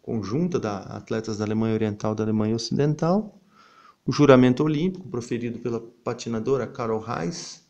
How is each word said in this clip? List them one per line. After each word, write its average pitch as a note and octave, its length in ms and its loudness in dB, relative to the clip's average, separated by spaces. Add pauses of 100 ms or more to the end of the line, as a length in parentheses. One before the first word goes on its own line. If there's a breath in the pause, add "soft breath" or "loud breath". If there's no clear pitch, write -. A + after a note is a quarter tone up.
conjunta A#2 560 -4
da G#2+ 200 -4
atletas A2 600 -6
da G#2+ 60 -2
Alemanha A2 300 0
Oriental, G#2+ 420 -2
da G#2+ 80 -2
Alemanha G#2+ 320 2
Ocidental. D#3+ 800 0 (680 soft breath)
O - 80 -2
juramento B2+ 500 8
olímpico D#3 460 -2
proferido A#2+ 500 -6
pela A#2 220 -6
patinadora A#2 840 -4
Carol A2+ 360 -4
Reis D3 680 -8